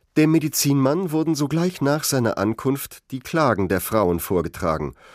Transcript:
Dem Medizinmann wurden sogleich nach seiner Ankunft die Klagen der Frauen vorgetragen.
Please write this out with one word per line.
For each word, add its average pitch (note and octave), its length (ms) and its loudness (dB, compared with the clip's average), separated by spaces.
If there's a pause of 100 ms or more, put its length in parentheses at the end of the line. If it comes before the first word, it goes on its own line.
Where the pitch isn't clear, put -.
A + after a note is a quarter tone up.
(180)
Dem D#3 140 4
Medizinmann D3 800 2
wurden D#3+ 240 0
sogleich D#3+ 460 -2
nach C#3+ 240 0
seiner A#2+ 320 0
Ankunft A2+ 760 -4
die C3+ 80 -10
Klagen B2 480 0
der F2+ 140 0
Frauen F2+ 400 0
vorgetragen. D#2 720 -2 (200)